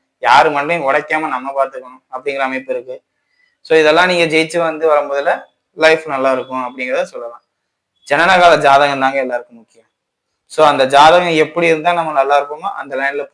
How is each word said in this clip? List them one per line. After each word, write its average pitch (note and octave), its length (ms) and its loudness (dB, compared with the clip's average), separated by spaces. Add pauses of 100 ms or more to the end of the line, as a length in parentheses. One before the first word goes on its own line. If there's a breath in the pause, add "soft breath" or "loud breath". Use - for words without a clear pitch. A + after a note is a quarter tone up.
(200)
யாரு C#3 300 4
மண்டையும் D3 420 -4
உடைக்காம D#3 360 -2
நம்ம C3+ 380 -4
பாத்துக்கணும் C3 360 -12 (100)
அப்படிங்கிற C3+ 260 -8
அமைப்பு C3 360 -6
இருக்கு. B2+ 280 -12 (600)
So, D#3+ 160 0
இதெல்லாம் D#3+ 300 4
நீங்க E3+ 300 0
ஜெயிச்சு E3 200 -2
வந்து D#3+ 300 -2
வரும்போதுல C#3+ 540 -2 (300)
லைஃப் D#3+ 360 0
நல்லா C3+ 240 -2
இருக்கும் B2+ 320 -6
அப்படிங்கிறத C3 400 -6
சொல்லலாம். A#2+ 400 -14 (640)
ஜனனகால E3+ 500 4
ஜாதகம் C#3 420 2
தாங்க C3+ 200 -2
எல்லாருக்கும் B2 360 -6
முக்கியம். - 320 -20 (580)
So, D#3 200 0
அந்த C#3 200 2
ஜாதகம் D#3+ 500 4
எப்படி D#3+ 320 0
இருந்தா E3 260 0
நம்ம E3 180 -4
நல்லா C#3 300 2
இருப்போமோ D3+ 300 -8
அந்த C#3 240 -12
லைன்ல C#3 380 -6